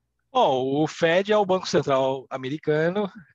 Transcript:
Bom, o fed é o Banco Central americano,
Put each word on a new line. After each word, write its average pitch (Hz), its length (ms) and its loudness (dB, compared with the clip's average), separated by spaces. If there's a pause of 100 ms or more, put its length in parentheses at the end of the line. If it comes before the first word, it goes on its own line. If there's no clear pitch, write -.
(300)
Bom, 143 520 0
o 156 40 2
fed 175 460 0
é 214 60 4
o 208 80 2
Banco 185 200 0
Central 135 640 0
americano, 156 800 -2 (260)